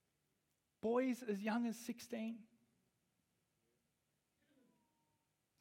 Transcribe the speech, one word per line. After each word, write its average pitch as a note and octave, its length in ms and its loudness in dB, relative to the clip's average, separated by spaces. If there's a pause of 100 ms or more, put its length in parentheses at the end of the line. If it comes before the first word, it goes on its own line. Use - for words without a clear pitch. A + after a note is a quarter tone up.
(800)
Boys B3 420 2
as G#3 180 0
young A3 240 2
as A3+ 120 -2
sixteen. A3+ 640 -6 (3250)